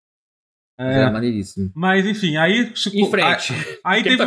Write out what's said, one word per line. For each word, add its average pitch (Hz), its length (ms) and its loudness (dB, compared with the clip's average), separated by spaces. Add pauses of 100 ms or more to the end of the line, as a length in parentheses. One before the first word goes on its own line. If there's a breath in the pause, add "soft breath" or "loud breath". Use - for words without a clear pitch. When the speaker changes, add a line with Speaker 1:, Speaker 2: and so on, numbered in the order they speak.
(800)
Speaker 1:
Mas 131 180 -2
Speaker 2:
É. 135 40 4
Speaker 1:
era 131 100 4
maneiríssimo. 104 640 -4
Speaker 2:
Mas 190 320 2
enfim, 208 300 -2
aí 190 380 2
su-, - 200 -4
Speaker 1:
Em 202 160 4
frente. 175 420 0
Speaker 2:
aí, 175 460 -2
aí 240 40 0
Speaker 1:
Tem 262 140 2
Speaker 2:
teve 240 100 2